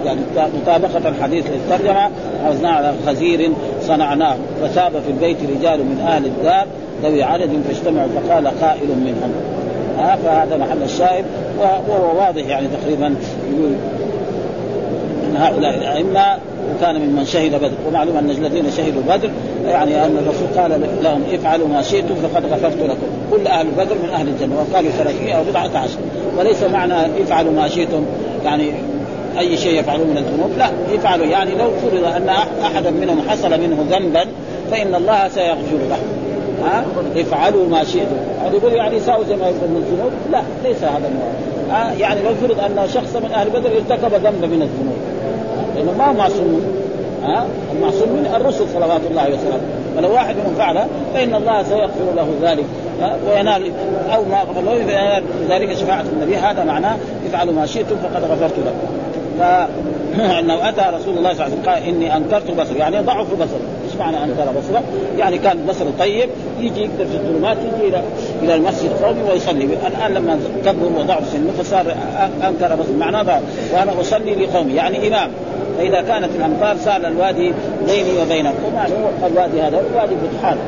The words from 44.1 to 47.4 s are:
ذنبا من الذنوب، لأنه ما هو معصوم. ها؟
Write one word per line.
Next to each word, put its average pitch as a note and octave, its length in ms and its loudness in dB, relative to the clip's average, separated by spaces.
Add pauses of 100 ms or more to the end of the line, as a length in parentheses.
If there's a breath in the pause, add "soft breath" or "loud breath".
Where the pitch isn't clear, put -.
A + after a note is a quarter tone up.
ذنبا F#3+ 320 2
من D#3+ 160 2
الذنوب، C3+ 360 -2 (800)
لأنه F3 220 0
ما C4+ 100 4
هو C#4 40 4
معصوم. F#3 480 2 (640)
ها؟ D3 240 0 (300)